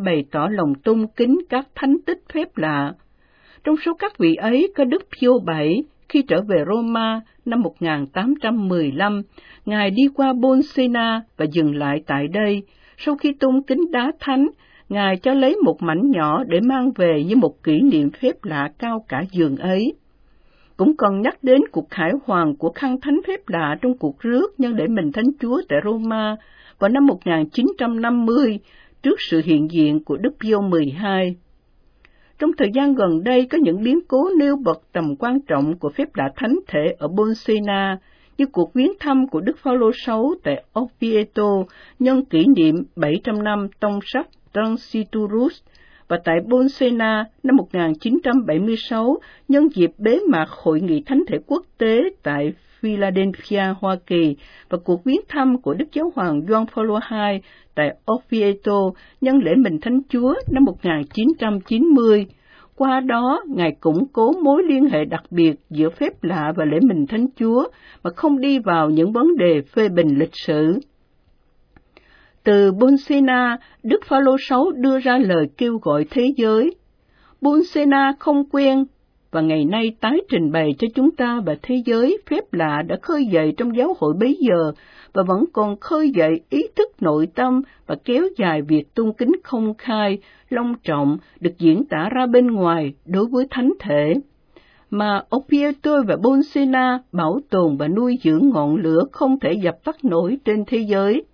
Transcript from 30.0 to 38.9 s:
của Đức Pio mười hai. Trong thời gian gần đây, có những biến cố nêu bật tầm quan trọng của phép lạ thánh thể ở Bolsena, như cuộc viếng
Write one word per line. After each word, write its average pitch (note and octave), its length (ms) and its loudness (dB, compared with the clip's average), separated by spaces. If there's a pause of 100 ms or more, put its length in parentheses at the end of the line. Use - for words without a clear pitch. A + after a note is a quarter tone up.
của C#3+ 140 -4
Đức A3+ 140 -2 (100)
Pio G#3+ 200 0
mười E3 280 0
hai. F#3 460 -2 (1040)
Trong D#4 180 0
thời B3 160 0
gian C#4 220 0
gần F3 280 0
đây, B3+ 280 2
có D4+ 100 -2
những G3 220 0
biến C4 240 2
cố C#4 220 0 (100)
nêu C#4+ 160 2
bật G3+ 260 -2 (120)
tầm D#3 260 -4
quan B3 280 -2
trọng D3+ 320 -2
của D3 100 -4
phép C#4 240 -4
lạ C#3 220 -4
thánh C4 200 -2 (120)
thể E3 300 -2
ở D3 100 -4
Bolsena, G#3 880 -2 (400)
như C#4 80 2
cuộc - 280 -2
viếng C4 260 2